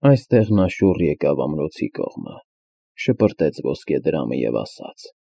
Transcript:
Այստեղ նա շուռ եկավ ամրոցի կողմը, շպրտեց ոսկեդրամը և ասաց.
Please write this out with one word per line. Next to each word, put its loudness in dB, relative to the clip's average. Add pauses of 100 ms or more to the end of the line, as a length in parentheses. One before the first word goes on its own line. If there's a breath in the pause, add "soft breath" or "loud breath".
Այստեղ 4
նա 4
շուռ 2
եկավ 0
ամրոցի -4
կողմը, -10 (640)
շպրտեց 0
ոսկեդրամը -2
և -2
ասաց. -14 (120)